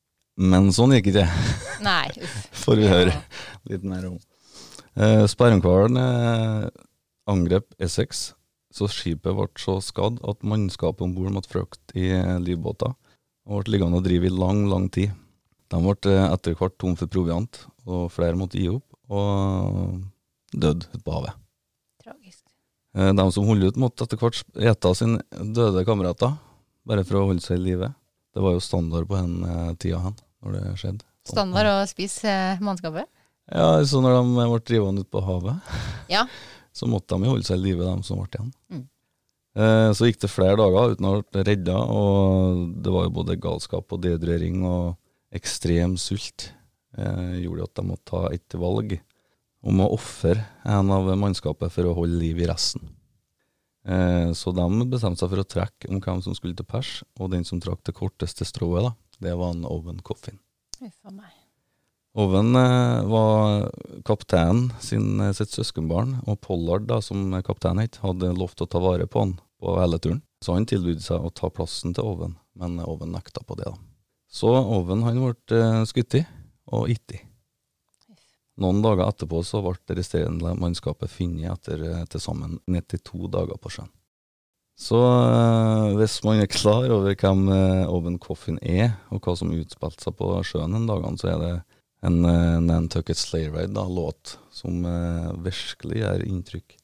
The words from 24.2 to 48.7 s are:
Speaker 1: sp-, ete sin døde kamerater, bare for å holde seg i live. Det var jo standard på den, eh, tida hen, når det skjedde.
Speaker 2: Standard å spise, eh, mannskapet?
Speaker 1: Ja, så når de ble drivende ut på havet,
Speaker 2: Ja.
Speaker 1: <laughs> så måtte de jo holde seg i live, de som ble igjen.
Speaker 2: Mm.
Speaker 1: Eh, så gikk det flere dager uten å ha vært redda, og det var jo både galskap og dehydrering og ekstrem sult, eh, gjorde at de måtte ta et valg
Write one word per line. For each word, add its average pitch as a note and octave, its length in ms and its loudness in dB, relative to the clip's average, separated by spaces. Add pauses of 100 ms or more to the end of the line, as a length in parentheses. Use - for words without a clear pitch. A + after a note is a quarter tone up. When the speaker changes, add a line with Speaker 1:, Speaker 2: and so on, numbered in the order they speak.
Speaker 1:
sp-, - 240 -12
ete G2+ 360 4
sin A2+ 220 0 (140)
døde G#2 540 0
kamerater, G#2 480 0 (520)
bare G#2 220 0
for G2+ 140 2
å G2 60 2
holde F#2 140 0
seg F2+ 180 -2
i F2+ 40 -2
live. F#2 300 -2 (420)
Det G2+ 80 -2
var F#2+ 80 4
jo F2 80 2
standard E2+ 480 -2
på G2 80 -2
den, F2 300 -2
eh, E2+ 300 -4
tida E2+ 280 -4
hen, F#2+ 120 -6 (280)
når G2+ 140 -8
det F#2+ 60 -6 (180)
skjedde. F#2+ 200 -6 (220)
Speaker 2:
Standard G3 420 0
å G3 220 2
spise, - 380 -8
eh, F#3+ 340 0
mannskapet? F#3 460 -6 (460)
Speaker 1:
Ja, D#2+ 320 4
så C#3 180 2
når B2+ 180 6
de B2 300 2
ble A#2 100 2
drivende G#2 400 0
ut F#2+ 120 -8
på G2+ 120 -2
havet, F#2+ 380 -2 (480)
Speaker 2:
Ja. G#3 160 2 (240)
Speaker 1:
<laughs> - 240 -20
så - 140 -6
måtte G#2 280 -2
de F#2 80 0
jo B2+ 120 2
holde G#2 100 -2
seg F2+ 140 0
i F#2 40 -2
live, F2+ 220 0
de F#2 180 -2
som F2+ 160 -6
ble F#2 80 -6
igjen. A2+ 240 -8 (200)
Speaker 2:
Mm. C#3 160 -10 (680)
Speaker 1:
Eh, A2 380 6
så A2+ 160 4
gikk A2 100 0
det G2 100 -2
flere F#2+ 280 4
dager G#2+ 340 4
uten G#2+ 140 -2
å G2 80 2
ha G2+ 80 0
vært G2 260 -2
redda, F#2+ 300 0 (100)
og F#2+ 960 2
det F#2 80 0
var F2+ 140 2
jo F2 60 -2
både E2+ 280 -4
galskap E2+ 540 -6
og F2 80 -6
dehydrering E2+ 640 0
og F2 320 -2 (340)
ekstrem F2 640 0
sult, - 540 -8 (460)
eh, F2+ 480 -4
gjorde E2+ 180 -6
at - 120 -12
de - 80 -4
måtte F#2 220 -6
ta F2+ 220 -2
et - 220 -6 (100)
valg F#2 400 -2 (640)